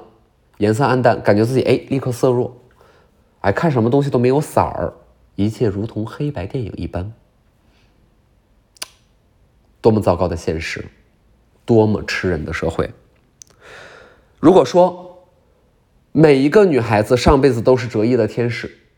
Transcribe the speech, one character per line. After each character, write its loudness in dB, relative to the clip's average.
颜 2
色 0
暗 0
淡， 2
感 2
觉 2
自 -2
己， 2
哎， 2
立 -2
刻 -6
色 0
弱。 -2
哎， -2
看 -2
什 0
么 0
东 2
西 -4
都 0
没 2
有 2
色 -2
儿， -6
一 -2
切 -4
如 -6
同 -8
黑 -8
白 -10
电 -8
影 -10
一 -10
般。 -10
多 4
么 2
糟 0
糕 -2
的 -4
现 -6
实， -12
多 4
么 -2
吃 -6
人 -4
的 -10
社 -4
会。 -6
如 6
果 6
说 -2
每 4
一 2
个 6
女 2
孩 0
子 0
上 2
辈 4
子 -2
都 4
是 -6
折 -2
翼 0
的 0
天 -4
使， -12